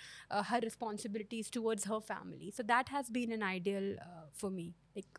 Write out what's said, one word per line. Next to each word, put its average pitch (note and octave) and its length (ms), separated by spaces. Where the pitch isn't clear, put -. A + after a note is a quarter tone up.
uh, G#3 120
her A3 180
responsibilities A3 880
towards A3 360
her A3 140
family. F3+ 520
So B3 120
that A#3+ 260
has C4+ 200
been A#3 240
an A3 100
ideal, G3 580
uh, E3+ 320
for G3+ 160
me, F3 240
like, G3 120